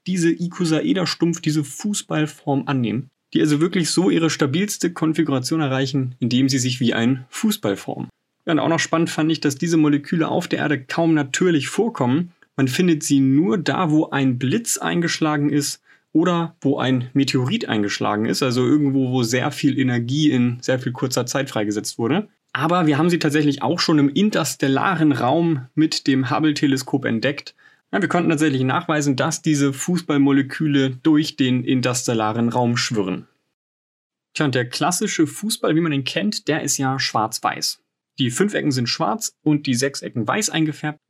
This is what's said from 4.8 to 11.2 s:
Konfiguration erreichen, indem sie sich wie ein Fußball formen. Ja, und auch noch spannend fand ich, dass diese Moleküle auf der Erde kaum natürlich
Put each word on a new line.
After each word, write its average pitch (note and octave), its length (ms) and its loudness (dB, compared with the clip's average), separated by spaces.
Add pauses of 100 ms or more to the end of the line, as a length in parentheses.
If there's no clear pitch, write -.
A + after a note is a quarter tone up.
Konfiguration D#3 680 0
erreichen, C3 600 -2
indem B2+ 280 2
sie C3+ 100 2
sich B2 220 -2
wie A2+ 140 2
ein B2+ 340 0
Fußball A2+ 480 -2
formen. - 320 -10 (380)
Ja, F3 60 -2
und D3+ 60 2
auch C3+ 100 0
noch D#3+ 120 2
spannend E3 300 0
fand D#3+ 200 -2
ich, D#3 100 -2
dass C#3 160 0
diese E3+ 200 0
Moleküle D3+ 520 2
auf F3 200 -2
der - 120 -2
Erde C#3+ 220 -2
kaum E3 320 0
natürlich D3 540 0